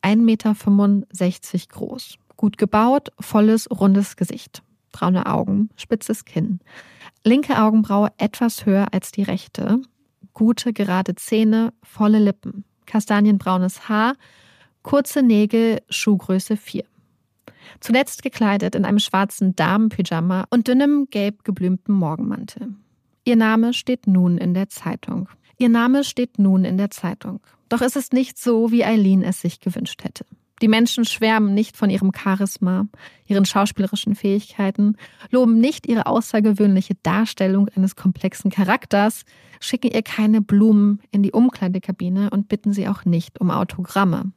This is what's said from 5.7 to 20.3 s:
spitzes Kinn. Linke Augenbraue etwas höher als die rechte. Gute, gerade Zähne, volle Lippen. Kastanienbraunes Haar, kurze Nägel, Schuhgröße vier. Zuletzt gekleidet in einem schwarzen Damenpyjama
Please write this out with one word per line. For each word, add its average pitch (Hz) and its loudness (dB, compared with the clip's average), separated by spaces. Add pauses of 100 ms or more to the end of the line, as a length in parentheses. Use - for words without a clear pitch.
spitzes - -6
Kinn. 175 -4 (640)
Linke 262 2
Augenbraue 208 2
etwas - -4
höher 196 0
als - -4
die 196 -2
rechte. 202 -4 (500)
Gute, 226 0
gerade 190 -2
Zähne, 220 0
volle 214 2
Lippen. 196 -2 (220)
Kastanienbraunes 202 0
Haar, 220 0 (680)
kurze 277 0
Nägel, 226 2
Schuhgröße 190 -2
vier. - -10 (960)
Zuletzt 262 0
gekleidet 202 -2
in 202 0
einem 208 2
schwarzen 190 0
Damenpyjama 180 0